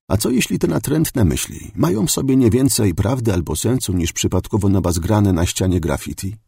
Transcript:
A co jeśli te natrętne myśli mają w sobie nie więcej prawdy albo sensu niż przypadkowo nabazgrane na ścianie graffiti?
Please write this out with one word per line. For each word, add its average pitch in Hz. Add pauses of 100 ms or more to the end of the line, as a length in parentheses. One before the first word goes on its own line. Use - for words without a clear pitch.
A -
co 208
jeśli 202
te -
natrętne 156
myśli -
mają 180
w -
sobie 135
nie 123
więcej 123
prawdy 113
albo 82
sensu 131
niż 87
przypadkowo 95
nabazgrane 95
na 85
ścianie 92
graffiti? 78 (120)